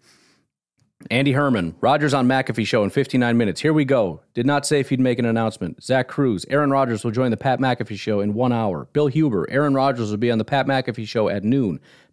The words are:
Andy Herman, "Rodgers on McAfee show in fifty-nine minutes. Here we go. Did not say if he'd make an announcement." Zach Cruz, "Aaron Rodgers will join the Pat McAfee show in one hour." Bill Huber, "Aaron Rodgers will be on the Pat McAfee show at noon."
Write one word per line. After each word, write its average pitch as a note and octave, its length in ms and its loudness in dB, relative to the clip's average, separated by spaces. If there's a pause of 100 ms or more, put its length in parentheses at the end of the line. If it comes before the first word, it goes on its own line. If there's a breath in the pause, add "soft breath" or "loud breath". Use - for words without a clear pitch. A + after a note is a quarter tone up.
(1120 soft breath)
Andy C3+ 220 2
Herman, A#2 480 0
"Rodgers C#3+ 320 2
on B2+ 160 2
McAfee B2+ 360 0
show A2 200 0
in G2 40 0
fifty-nine B2 460 0
minutes. G#2+ 240 0
Here D#3 140 2
we D3+ 100 4
go. A2+ 380 0 (120)
Did A#2+ 120 -2
not C#3+ 200 0
say D3 140 2
if C3 80 -2
he'd C3 140 0
make B2+ 180 0
an A#2+ 60 0
announcement." A2+ 580 -2
Zach B2+ 240 0
Cruz, B2 420 0
"Aaron C#3+ 220 2
Rodgers B2+ 320 0
will A#2+ 80 -2
join B2+ 180 0
the A2+ 60 0
Pat B2+ 240 0
McAfee A#2+ 400 -2
show G#2 220 -2
in G#2 120 0
one A#2+ 200 0
hour." G2+ 400 -2
Bill D3 140 2
Huber, B2+ 420 0
"Aaron C#3+ 240 0
Rodgers B2+ 380 0
will G#2+ 60 -2
be A#2+ 140 0
on A2+ 60 2
the A2 80 0
Pat C3+ 200 0
McAfee B2+ 400 -2
show G#2+ 220 0
at F#2+ 160 -4
noon." A2 380 0 (320 soft breath)